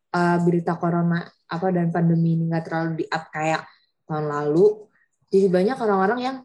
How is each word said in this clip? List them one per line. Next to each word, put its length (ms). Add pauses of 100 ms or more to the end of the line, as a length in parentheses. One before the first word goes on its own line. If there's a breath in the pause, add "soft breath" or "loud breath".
(140)
eh, 320
berita 320
corona 480 (240)
apa 240
dan 160
pandemi 480
ini 160
nggak 160
terlalu 320
di-up 320
kayak 320 (400 soft breath)
tahun 240
lalu, 640 (400)
jadi 160
banyak 320
orang-orang 400
yang 240